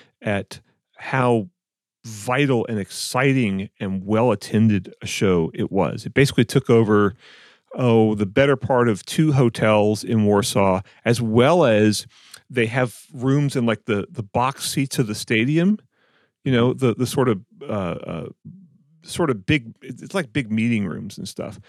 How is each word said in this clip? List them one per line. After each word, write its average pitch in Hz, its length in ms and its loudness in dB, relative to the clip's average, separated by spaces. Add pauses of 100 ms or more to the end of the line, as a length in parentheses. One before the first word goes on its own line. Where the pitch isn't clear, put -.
(220)
at - 380 -6 (360)
how 120 540 0 (560)
vital 123 600 0
and 110 120 -4
exciting 113 960 -2
and 95 280 -6
well-attended 107 960 2
a - 40 -10
show 90 480 0
it 104 160 -4
was. 90 360 -2
It - 80 -12
basically 131 320 2
took - 240 0
over, 104 440 4 (640)
oh, 113 400 4
the 104 100 -2
better 139 300 2
part 120 320 0
of 101 180 -2
two 156 280 2
hotels 107 720 2
in 110 180 2
Warsaw, 101 560 2 (240)
as 117 180 0
well 123 440 4
as 107 420 2 (420)
they 123 180 -2
have 123 340 -4 (120)
rooms 135 440 0
in, 120 80 0
like, 110 180 -2
the, 104 260 -2
the - 140 -10
box 123 480 -4
seats - 260 -4
of 123 100 0
the 104 80 -6
stadium, 151 600 0 (680)
you 131 80 0
know, 120 200 2
the, 123 220 0
the 123 120 -2
sort 127 200 0
of, 101 140 0 (200)
uh, - 120 -18
uh, 87 560 -6 (720)
sort - 280 -4
of 104 160 -6
big, 123 360 -2
it's 135 320 -14
like 156 180 -4
big 131 180 -4
meeting 110 380 0
rooms 98 300 -10
and - 100 -12
stuff. - 420 -12